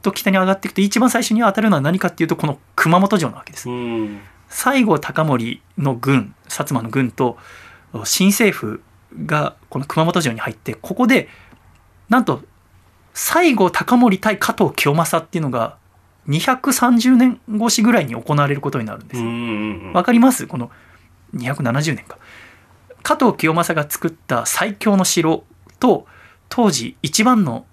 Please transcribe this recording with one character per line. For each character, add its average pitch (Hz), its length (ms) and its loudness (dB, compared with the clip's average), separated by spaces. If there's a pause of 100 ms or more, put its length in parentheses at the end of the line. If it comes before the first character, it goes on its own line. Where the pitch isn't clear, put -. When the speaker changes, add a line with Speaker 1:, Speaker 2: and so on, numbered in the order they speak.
Speaker 1:
と 190 100 -2
北 - 180 -2
に 190 80 2
上 190 60 2
が 190 80 2
っ 190 80 -2
て - 80 -10
い - 20 -8
く - 40 -20
と、 190 80 0
一 202 160 0
番 247 120 4
最 233 120 0
初 - 120 -2
に 220 60 2
当 214 120 4
た 220 80 -2
る 214 100 2
の 180 60 4
は 143 40 0
何 160 180 0
か 175 100 -2
っ - 40 -2
て - 100 -4
い 160 40 2
う - 20 -10
と、 170 80 -2
こ - 100 -4
の 143 120 -4 (180)
熊 175 240 4
本 202 180 2
城 147 120 -2
な 107 60 -16
わ - 80 -20
け - 80 -20
で - 60 -16
す。 123 120 -12
Speaker 2:
う - 20 -8
ん。 113 480 -6 (300)
Speaker 1:
西 262 340 0
郷 175 140 2
隆 156 300 -2
盛 120 340 -2 (160)
の 139 160 0
軍、 123 400 0 (140)
薩 - 20 -20
摩 143 320 -4
の 113 80 -10
軍 123 200 -2
と、 120 280 -4 (680)
新 185 240 2
政 202 280 2
府 - 260 -10 (420)
が 147 320 -2 (140)
こ - 80 -8
の 143 80 -6
熊 - 180 0
本 175 160 0
城 143 140 -2
に 113 60 -12
入 120 120 -8
っ - 40 -14
て、 - 180 -10
こ - 200 -10
こ 247 120 2
で、 240 220 2 (840)
な 247 100 6
ん - 60 -2
と、 127 160 -2 (720)
西 330 400 2
郷 190 160 4
隆 - 280 2
盛 226 200 4
対 208 200 -2
加 - 140 -2
藤 175 220 2
清 143 200 0
正 165 240 0
っ 160 80 -4
て - 120 -6
い - 20 0
う 156 40 -4
の 139 60 -2
が、 117 280 -4 (480)
二 147 120 0
百 254 360 0
三 240 240 4
十 254 180 4
年 247 240 4 (160)
越 220 140 0
し 226 120 0
ぐ 233 100 4
ら 214 100 4
い 143 40 -4
に 117 80 -8
行 117 200 -4
わ 147 120 2
れ 143 80 -2
る 139 60 -6
こ 139 100 -6
と 131 80 -4
に 113 60 -4
な 104 100 -10
る 104 100 -16
ん - 40 -20
で 127 80 -12
す 120 60 -6
よ。 113 40 -4
Speaker 2:
う 117 40 -6
ん - 20 -8
う 117 40 -8
ん 107 520 -6
う - 20 -14
ん。 - 40 -10
Speaker 1:
わ 180 80 2
か 247 100 0
り 233 60 6
ま 254 140 6
す？ - 140 -6
こ 160 120 -8
の、 120 120 -8 (640)
二 123 140 -8
百 139 160 -4
七 127 200 0
十 151 120 -2
年 104 100 -10
か。 - 140 -20 (840)
加 294 140 0
藤 247 180 2
清 160 200 0
正 170 200 0
が 147 140 -2
作 - 200 -6
っ - 20 0
た 120 360 -4
最 202 280 -2
強 202 220 0
の 185 80 2
城 160 400 0 (360)
と、 226 260 2 (440)
当 220 200 2
時 123 320 -6
一 - 220 0
番 233 200 4
の 120 280 -6